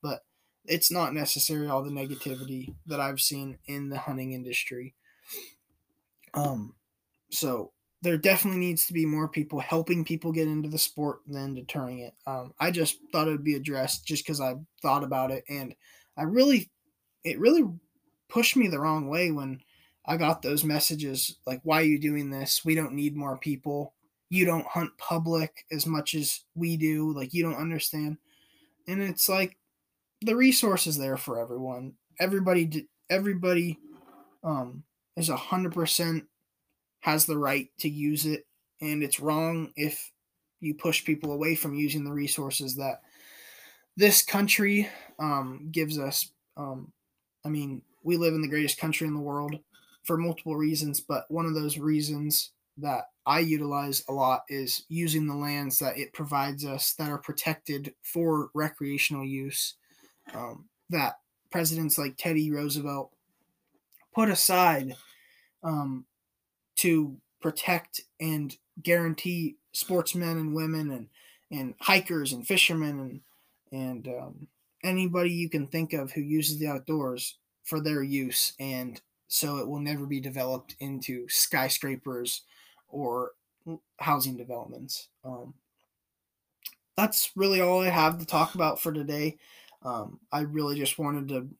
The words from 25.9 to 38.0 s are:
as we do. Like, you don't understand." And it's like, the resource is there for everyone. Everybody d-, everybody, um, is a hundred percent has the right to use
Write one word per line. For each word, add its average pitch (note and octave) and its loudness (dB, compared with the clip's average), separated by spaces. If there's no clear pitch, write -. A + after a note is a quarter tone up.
as D3 -2
we E3 0
do. D#3 2
Like, C3+ -6
you E3+ 2
don't E3 0
understand." D#3 -2
And F#3+ -2
it's F#3+ 0
like, F#3+ 0
the A3 2
resource B3 6
is D3+ 0
there C3+ 0
for A#2 -4
everyone. B2 -6
Everybody F#3 4
d-, D#3 -2
everybody, F3+ 2
um, B2 -4
is D#3+ 0
a C3+ 0
hundred F3+ -2
percent E3 0
has D#3 4
the D#3 -2
right C#3 0
to - -4
use D3 0